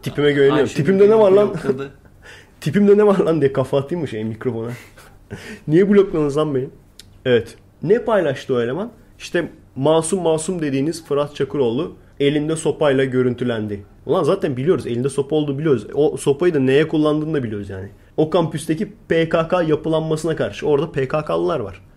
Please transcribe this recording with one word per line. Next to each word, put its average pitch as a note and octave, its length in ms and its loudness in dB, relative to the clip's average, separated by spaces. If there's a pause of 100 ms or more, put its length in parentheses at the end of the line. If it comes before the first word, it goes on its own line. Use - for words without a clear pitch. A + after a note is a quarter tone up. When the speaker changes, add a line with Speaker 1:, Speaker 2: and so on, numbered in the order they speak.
Speaker 1:
Tipime D3 300 0
güveniyorum. C#3+ 300 4
Speaker 2:
Ayşegül C3 220 -2
Speaker 1:
"Tipimde G3 260 4
ne A3 80 6
var G#3 120 6
lan?" G3+ 180 6
Speaker 2:
blokladı. C#3 420 -6 (360)
Speaker 1:
<laughs> - 340 -20
"Tipimde G3+ 380 4
ne G#3+ 80 6
var F#3+ 120 4
lan?" D#3+ 220 2
diye C3+ 120 2
kafa C3+ 260 0
atayım E3+ 220 -4
mı C#3 80 -6
şey G#2+ 160 -6
mikrofona? A2+ 460 -6 (480)
<laughs> - 500 -16
"Niye F#3 220 4
blokladınız E3 460 2
lan D3+ 180 -2
beni?" C3+ 140 -2 (560)
Evet. B2+ 320 2 (260)
Ne G3 220 4
paylaştı D#3+ 500 0
o A#2+ 60 0
eleman? D3+ 300 -4 (280)
İşte - 300 -4 (280)
masum D#3+ 460 2
masum D#3+ 400 -2
dediğiniz D3 420 -4
Fırat C#3+ 320 -2
Çakıroğlu C3+ 580 -2 (260)
elinde D3 360 0
sopayla D3 480 0
görüntülendi. A#2+ 800 -2 (220)
Ulan E3+ 160 0
zaten D#3+ 340 0
biliyoruz. C3+ 300 0
Elinde A#2+ 220 -2
sopa C#3+ 280 -2
olduğunu C#3+ 220 -2
biliyoruz. C#3+ 360 0
O C#3+ 220 2
sopayı D#3 380 0
da C#3+ 60 2
neye C3+ 280 2
kullandığını D#3 460 0
da C#3+ 80 -2
biliyoruz G#2 280 -8
yani. F#2+ 180 -12 (280)
O D#3 140 0
kampüsteki E3 600 -2 (160)
P E3 200 2
K D#3+ 200 0
K F3+ 140 0
yapılanmasına D#3 720 -2
karşı A#2 300 -6
orada D3+ 260 0
P C3+ 160 -4
K D3+ 160 -4
K'lılar E3+ 360 -2
var. F#2 220 -12 (140)